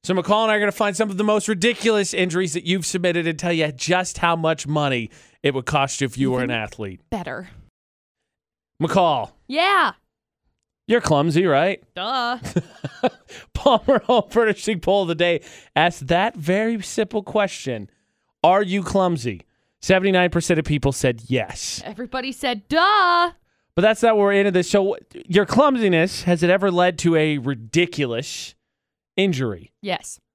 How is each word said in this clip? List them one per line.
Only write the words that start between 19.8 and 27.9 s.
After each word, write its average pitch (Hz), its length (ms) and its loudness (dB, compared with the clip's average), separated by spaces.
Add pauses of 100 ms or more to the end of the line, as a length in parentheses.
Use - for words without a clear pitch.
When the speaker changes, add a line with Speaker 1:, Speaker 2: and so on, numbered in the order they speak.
Speaker 1:
Seventy-nine 185 500 2
percent 170 280 0
of 151 80 -4
people 143 260 0
said 120 340 -2
yes. - 580 -6
Speaker 2:
Everybody 254 480 -10
said, 247 360 -6
"Duh." 349 600 2 (440)
Speaker 1:
But 175 80 2
that's 214 200 4
not 226 140 4
where 202 100 4
we're 202 60 4
into 202 180 4
this. 180 180 0
So 196 280 2 (300)
your 185 200 4
clumsiness, 220 800 2
has 175 180 2
it 175 80 4
ever 190 200 4
led 180 300 2
to 165 160 2
a 151 220 2
ridiculous 131 1160 -4 (640)